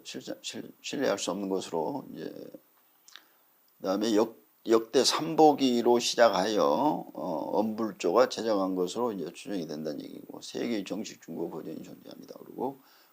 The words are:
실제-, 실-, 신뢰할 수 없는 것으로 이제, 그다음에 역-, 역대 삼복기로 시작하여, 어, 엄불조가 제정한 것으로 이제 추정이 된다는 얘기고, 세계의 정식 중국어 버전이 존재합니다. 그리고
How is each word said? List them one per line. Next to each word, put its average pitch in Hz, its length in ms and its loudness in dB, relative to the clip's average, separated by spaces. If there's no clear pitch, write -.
실제-, - 380 -12
실-, - 280 -12
신뢰할 117 380 -2
수 - 140 -4
없는 98 160 -4
것으로 90 640 -4
이제, - 200 -10
그다음에 104 360 0
역-, 113 300 2
역대 113 360 4
삼복기로 135 960 6
시작하여, 107 640 4
어, - 100 -10
엄불조가 110 720 2
제정한 95 480 0
것으로 101 360 -2
이제 87 200 -8
추정이 92 340 -8
된다는 76 360 -8
얘기고, - 380 -16
세계의 117 440 -4
정식 - 360 -10
중국어 - 360 -8
버전이 - 260 -10
존재합니다. - 560 -18
그리고 - 420 -8